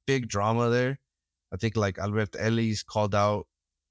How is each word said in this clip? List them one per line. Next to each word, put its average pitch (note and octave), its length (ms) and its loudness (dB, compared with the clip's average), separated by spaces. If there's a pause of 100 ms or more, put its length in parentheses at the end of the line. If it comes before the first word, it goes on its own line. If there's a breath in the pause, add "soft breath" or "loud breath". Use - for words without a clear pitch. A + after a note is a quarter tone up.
big C3 220 0
drama A2+ 400 2
there. B2+ 300 0 (540)
I - 40 -8
think, A2 200 -2
like, G2+ 220 0
Albert G#2 400 -2
Ellis A2 440 0
called G#2+ 320 -2
out G#2 320 2 (440)